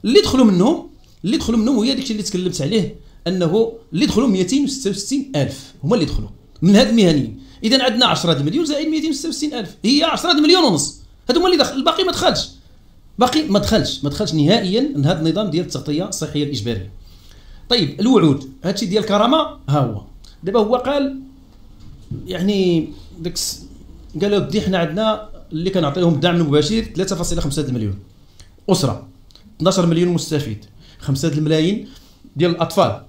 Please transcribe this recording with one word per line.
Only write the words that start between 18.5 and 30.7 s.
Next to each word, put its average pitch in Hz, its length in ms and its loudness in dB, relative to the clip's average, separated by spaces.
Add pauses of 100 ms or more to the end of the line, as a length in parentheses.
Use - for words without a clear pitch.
هادشي 196 220 -2
ديال 202 200 0
كرامه 220 320 2 (320)
ها 147 100 2
هو. 110 220 -2 (420)
دابا 202 160 0
هو 214 160 2
قال، 269 440 -2 (1080)
يعني، 180 640 0 (300)
داك 170 160 -8
الس-، - 260 -8 (600)
قال: 202 120 0
"اودي 175 280 0
حنا 185 160 0
عندنا 175 520 -2 (220)
اللي 170 180 -2
كنعطيهم 170 440 2
الدعم 170 220 2
المباشر 156 460 2 (140)
ثلاثة 190 200 -2
فاصلة 165 260 -2
خمسة 135 300 -2
مليون 107 240 -2 (760)
اسره، 139 380 0 (500)
اثناش 180 220 2
مليون 170 300 2
مستفيد، 143 560 -4 (340)